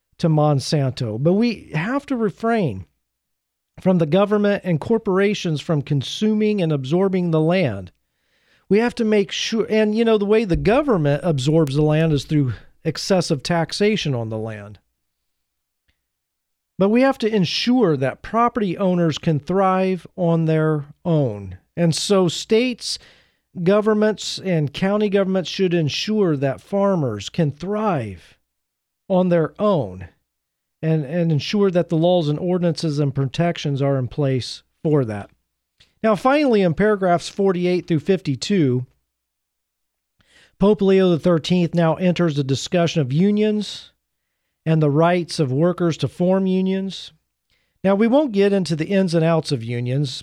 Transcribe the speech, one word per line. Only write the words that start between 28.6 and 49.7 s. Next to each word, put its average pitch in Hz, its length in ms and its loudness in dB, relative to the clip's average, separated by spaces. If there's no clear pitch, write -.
on 185 200 2
their 170 300 0
own 107 500 -2
and, 156 240 -2
and 165 280 -2
ensure 196 400 0
that 170 160 0
the 170 80 -2
laws 170 320 2
and 147 100 -2
ordinances 170 640 -2
and 143 140 -2
protections 143 680 -2
are 139 160 0
in 127 80 -2
place 135 560 -4
for 151 200 2
that. 104 260 -8
Now, 220 140 2
finally, 262 480 2
in 170 120 2
paragraphs 190 540 0
forty-eight 180 600 -2
through 165 120 0
fifty-two, 143 840 0
Pope 208 200 2
Leo 190 300 4
the 165 80 2
thirteenth 175 560 0
now 165 220 2
enters 175 400 0
the 143 80 0
discussion 165 560 0
of 127 120 -2
unions 208 800 0
and 160 140 4
the 147 80 4
rights 165 500 0
of 135 100 0
workers 170 460 0
to 139 100 -4
form 185 400 0
unions. 190 680 -4
Now, 190 120 2
we 214 120 4
won't 262 260 2
get 196 200 2
into 180 240 0
the 156 120 -4
ins 190 260 2
and 165 100 2
outs 165 260 0
of 117 140 -4
unions, 123 580 -4